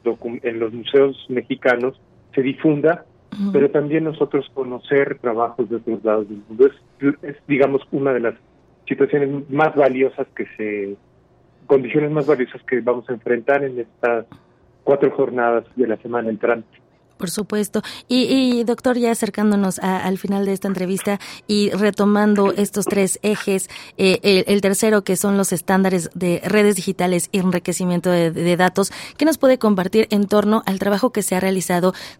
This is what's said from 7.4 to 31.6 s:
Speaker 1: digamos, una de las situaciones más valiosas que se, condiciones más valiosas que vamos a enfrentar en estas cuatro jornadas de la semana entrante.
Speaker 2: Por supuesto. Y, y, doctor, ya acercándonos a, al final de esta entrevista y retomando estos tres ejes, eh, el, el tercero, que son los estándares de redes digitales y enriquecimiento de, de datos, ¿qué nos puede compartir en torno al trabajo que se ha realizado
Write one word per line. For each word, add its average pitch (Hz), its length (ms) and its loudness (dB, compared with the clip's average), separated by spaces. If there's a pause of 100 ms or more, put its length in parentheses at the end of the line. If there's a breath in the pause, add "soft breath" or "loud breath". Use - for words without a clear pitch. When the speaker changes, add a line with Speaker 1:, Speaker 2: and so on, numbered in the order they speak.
Speaker 1:
digamos, 139 420 2
una 139 220 0
de 123 80 0
las 113 140 -2 (540)
situaciones 139 600 -2
más 139 240 0
valiosas 131 600 0
que 110 100 -6 (100)
se, 104 400 -6 (680)
condiciones 139 460 2
más 151 120 0
valiosas 127 380 -2
que 127 180 -2
vamos 120 300 -2
a 127 40 -6
enfrentar 120 500 0
en 127 160 -6
estas 117 460 -4 (580)
cuatro 143 260 2
jornadas 120 540 0 (100)
de 123 140 0
la 107 80 -2
semana 117 340 -4
entrante. 113 380 -2 (500)
Speaker 2:
Por 180 120 -6
supuesto. 208 500 -4 (280 loud breath)
Y, 254 500 2
y, 233 60 0
doctor, 247 340 0
ya 240 120 2
acercándonos 208 680 0
a, 185 260 -2
al 185 140 -2
final 196 260 -2
de 196 80 0
esta 190 160 -4
entrevista 190 500 -4 (280 loud breath)
y 208 240 0
retomando 208 840 2
estos 202 320 -2
tres 196 380 0
ejes, 196 480 -2 (260 loud breath)
eh, 185 260 2
el, 190 240 4
el 202 140 2
tercero, 202 400 2
que 190 160 0
son 202 220 0
los 196 160 0
estándares 185 600 0
de 175 300 -2
redes 208 320 4
digitales 180 560 -2
y 202 60 0
enriquecimiento 180 720 0
de, 170 220 2
de 170 260 0
datos, 180 340 0 (240 loud breath)
¿qué - 80 0
nos 311 140 2
puede 262 180 4
compartir 208 540 2
en 202 160 2
torno 208 400 2
al 190 120 -2
trabajo 202 320 0
que 214 120 -2
se 185 120 -4
ha 185 60 0
realizado 185 540 0 (260 loud breath)